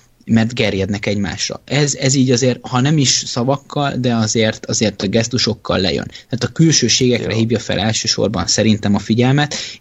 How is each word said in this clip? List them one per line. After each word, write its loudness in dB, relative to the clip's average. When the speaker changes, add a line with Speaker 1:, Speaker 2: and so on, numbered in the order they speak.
Speaker 1:
Mert 2
gerjednek -2
egymásra. -4
Ez, 0
ez 0
így 4
azért, 2
ha -2
nem 2
is 2
szavakkal, -2
de 0
azért, 0
azért -2
a -2
gesztusokkal 0
lejön. -2
Tehát -8
a 0
külsőségekre 2
Speaker 2:
Jó. -2
Speaker 1:
hívja 2
fel -4
elsősorban -2
szerintem 2
a 0
figyelmet, 2